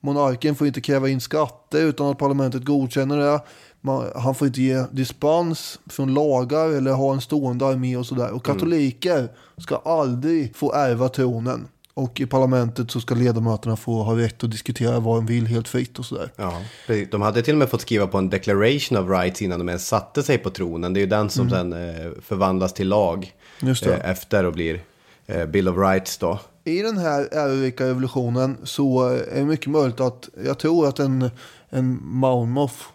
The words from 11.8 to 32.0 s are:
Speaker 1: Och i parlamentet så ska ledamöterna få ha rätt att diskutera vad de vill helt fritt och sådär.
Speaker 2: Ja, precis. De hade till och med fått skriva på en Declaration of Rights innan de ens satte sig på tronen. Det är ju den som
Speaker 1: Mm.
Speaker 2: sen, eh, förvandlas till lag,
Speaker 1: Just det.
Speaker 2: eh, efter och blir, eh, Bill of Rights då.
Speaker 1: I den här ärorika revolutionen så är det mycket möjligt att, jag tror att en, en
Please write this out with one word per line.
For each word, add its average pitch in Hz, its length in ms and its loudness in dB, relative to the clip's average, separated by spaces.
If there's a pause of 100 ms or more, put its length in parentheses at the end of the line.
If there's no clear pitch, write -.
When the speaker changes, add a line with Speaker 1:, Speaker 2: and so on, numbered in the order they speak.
Speaker 1:
Och 127 240 -4
i 135 60 0
parlamentet 127 640 2
så 120 100 -4
ska - 140 -2
ledamöterna 113 600 2
få 113 260 -2
ha 113 160 2
rätt 113 260 -2
att 117 60 0
diskutera 120 500 -2
vad 113 160 2
de 113 100 0
vill 120 200 0
helt 117 220 -2
fritt 127 300 -4
och 127 60 -10
sådär. - 320 -8
Speaker 2:
Ja, 90 240 -4 (260)
precis. 104 240 -2
De 104 120 0
hade 107 200 2
till 151 120 2
och 151 40 4
med 135 100 4
fått - 120 -2
skriva 104 260 2
på 95 120 0
en 95 120 2
Declaration 107 680 2
of 92 120 0
Rights 92 320 0
innan 90 160 -2
de 87 100 -4
ens 90 200 -4
satte 113 340 -2
sig 135 160 2
på 95 120 -4
tronen. 87 420 -4
Det 95 60 0
är 101 40 2
ju 98 40 2
den 104 240 2
som 123 180 0
Speaker 1:
Mm. 90 220 0
Speaker 2:
sen, - 20 -6 (340)
eh, 85 40 -10 (120)
förvandlas 92 500 0
till 95 160 -2
lag, 95 440 0 (280)
Speaker 1:
Just 131 240 0
det. 90 120 2
Speaker 2:
eh, 92 140 -4
efter 95 340 0
och 87 80 0
blir, 82 300 -4 (440)
eh, 85 200 -4
Bill 92 220 0
of 90 100 0
Rights 95 400 2
då. 92 200 -2 (260)
Speaker 1:
I 170 180 -2
den 220 160 -4
här 147 340 -2
ärorika 135 540 -2
revolutionen 127 760 0
så 127 440 2
är 127 300 -2
det 139 60 0
mycket 151 220 0
möjligt 139 340 2
att, 123 280 -2 (160)
jag 135 140 -2
tror 160 300 4
att 170 100 -2
en, 131 320 2 (400)
en 127 320 0